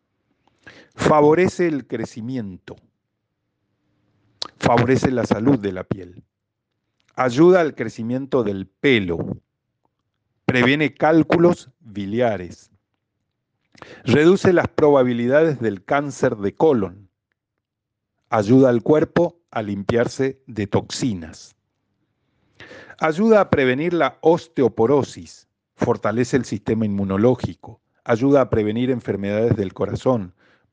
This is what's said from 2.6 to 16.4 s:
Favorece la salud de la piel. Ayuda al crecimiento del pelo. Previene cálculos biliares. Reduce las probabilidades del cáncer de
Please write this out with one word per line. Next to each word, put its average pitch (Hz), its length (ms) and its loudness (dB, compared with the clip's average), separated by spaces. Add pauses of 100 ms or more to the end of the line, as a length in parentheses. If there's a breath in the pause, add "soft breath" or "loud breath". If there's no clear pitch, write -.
Favorece 123 520 2
la 120 140 -2
salud 120 340 0
de 101 140 -6
la 92 120 -10
piel. 90 380 -20 (920)
Ayuda 151 440 4
al 156 140 -2
crecimiento 123 680 -4
del 98 240 -6
pelo. 98 760 -2 (1040)
Previene 135 500 0
cálculos 165 760 2 (100)
biliares. 101 880 -6 (1300 loud breath)
Reduce 165 480 4
las 165 160 2
probabilidades 131 920 2
del 101 240 -4
cáncer 139 520 -2
de 101 180 -4